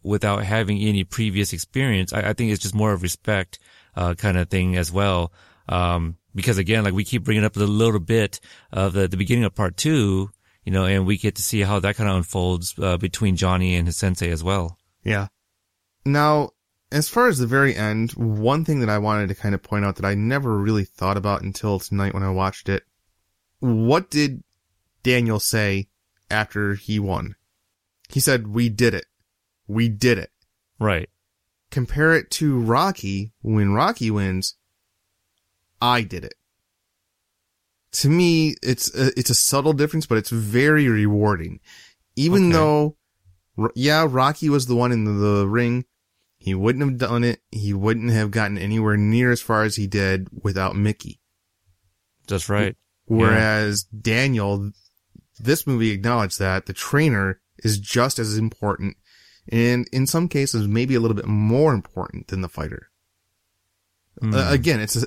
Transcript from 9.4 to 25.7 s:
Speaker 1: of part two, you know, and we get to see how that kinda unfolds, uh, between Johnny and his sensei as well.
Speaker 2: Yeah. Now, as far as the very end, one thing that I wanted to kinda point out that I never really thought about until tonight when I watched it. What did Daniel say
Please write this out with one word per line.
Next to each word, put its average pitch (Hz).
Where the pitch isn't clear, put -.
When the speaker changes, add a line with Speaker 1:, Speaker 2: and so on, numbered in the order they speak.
Speaker 1:
of 95
part 90
two, 101
you 95
know, 95
and 95
we 98
get 104
to -
see 107
how 98
that 101
kinda 101
unfolds, 90
uh, 92
between 92
Johnny 92
and 87
his 82
sensei 90
as 80
well. 90
Speaker 2:
Yeah. 101
Now, 147
as 151
far 247
as 156
the 123
very 135
end, 107
one 113
thing 156
that 113
I 104
wanted 104
to 98
kinda 101
point 104
out 98
that -
I 101
never 117
really 101
thought 98
about 101
until 98
tonight 98
when 92
I 95
watched 95
it. 98
What 117
did 147
Daniel 120
say 98